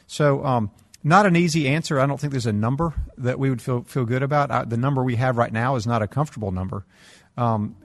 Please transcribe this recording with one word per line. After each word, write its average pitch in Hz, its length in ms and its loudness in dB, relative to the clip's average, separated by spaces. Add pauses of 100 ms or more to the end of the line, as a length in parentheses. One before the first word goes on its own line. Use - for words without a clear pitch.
So, 139 380 0
um, 120 260 0 (320)
not 180 220 6
an 185 100 4
easy 165 320 2
answer. 151 320 0
I 131 60 4
don't 139 160 -2
think 147 120 -4
there's 127 120 -2
a 117 80 0
number 135 400 0 (240)
that 127 220 -2
we 135 100 0
would 127 140 -2
feel, 123 220 -2
feel 131 200 -2
good 123 180 0
about. 143 280 0
I, 120 140 0
the 113 120 -4
number 131 260 0
we 127 140 0
have 127 220 0
right 117 140 2
now 123 240 0
is 110 100 -4
not 117 160 0
a 104 40 0
comfortable 110 460 -4
number. 92 320 -6 (540)
Um, 113 460 -2